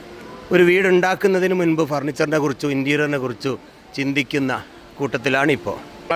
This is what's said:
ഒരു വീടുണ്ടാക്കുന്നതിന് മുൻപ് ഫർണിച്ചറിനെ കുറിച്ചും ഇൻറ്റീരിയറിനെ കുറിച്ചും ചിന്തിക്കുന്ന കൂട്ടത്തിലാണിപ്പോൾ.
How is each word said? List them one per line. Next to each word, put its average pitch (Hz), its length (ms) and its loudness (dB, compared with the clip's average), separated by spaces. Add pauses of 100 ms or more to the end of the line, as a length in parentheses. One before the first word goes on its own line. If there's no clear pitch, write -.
(540)
ഒരു 180 140 6
വീടുണ്ടാക്കുന്നതിന് 185 920 2
മുൻപ് 165 220 2 (100)
ഫർണിച്ചറിനെ 151 520 0
കുറിച്ചും 143 300 -2
ഇൻറ്റീരിയറിനെ 143 500 0
കുറിച്ചും 123 320 -4 (400)
ചിന്തിക്കുന്ന 139 560 -2 (460)
കൂട്ടത്തിലാണിപ്പോൾ. 135 800 -2 (380)